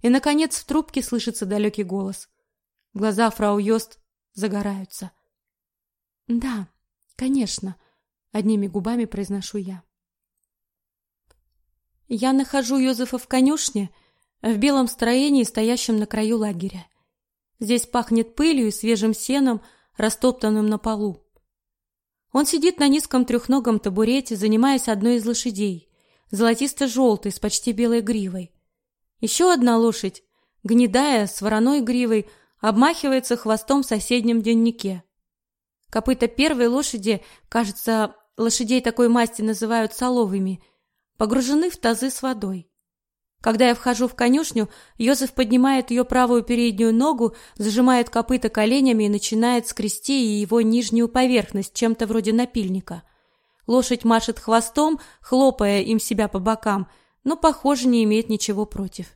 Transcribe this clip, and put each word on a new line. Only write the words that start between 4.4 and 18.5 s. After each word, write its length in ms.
«Да, 420
конечно», 640
одними 340
губами 380
произношу 540
я. 260
Я 240
нахожу 460
Йозефа 400
в 100
конюшне, 600
в 140
белом 320
строении, 560
стоящем 540
на 80
краю 320
лагеря. 480
Здесь 260
пахнет 480
пылью 340